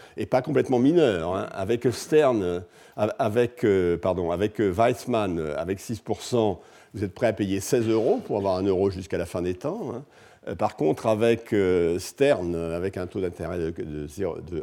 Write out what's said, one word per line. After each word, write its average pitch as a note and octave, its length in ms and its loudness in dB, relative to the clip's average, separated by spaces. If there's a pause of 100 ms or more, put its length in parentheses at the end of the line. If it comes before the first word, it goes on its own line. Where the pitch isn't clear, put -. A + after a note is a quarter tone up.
(160)
est - 100 -4
pas B2+ 160 2
complètement B2+ 360 2
mineur, A#2+ 560 4
hein. G2+ 160 -4
Avec A#2 400 -2
Stern, C3 500 2
euh, F2 200 0 (360)
av-, G#2+ 220 2
avec, A#2 460 0
euh, F#2 340 4
pardon, F2+ 320 0
avec, F#2+ 300 -2
euh, G2+ 100 4
Weizmann, A2 720 0
euh, D2+ 180 -4
avec F#2 220 -4
six - 180 -8
pour - 240 -6
cent, A2 380 0 (340)
vous G2 80 -6
êtes G2 100 -4
prêt - 140 0
à A2 60 4
payer G2 260 -2
seize A2+ 300 0
euros A2+ 360 2
pour - 140 -4
avoir G2 180 0
un F#2 60 -2
euro G2 260 2
jusqu'à F2+ 300 -6
la F2 80 -4
fin F2+ 160 -6
des F2+ 120 -2
temps, D#3 380 -8
hein. C3 120 -12 (420)
Euh, - 80 -8
par G#2 220 -2
contre, D3+ 300 -2
avec, A2+ 460 2
euh, F2+ 460 4
Stern, F#2+ 560 0
euh, E2 220 -4
avec F#2 200 -6
un F#2 120 -6
taux G#2 120 -6
d'intérêt F2 380 -6
de, E2 240 -4
de D2+ 240 -8
zéro, E2 340 -6
de E2 220 -8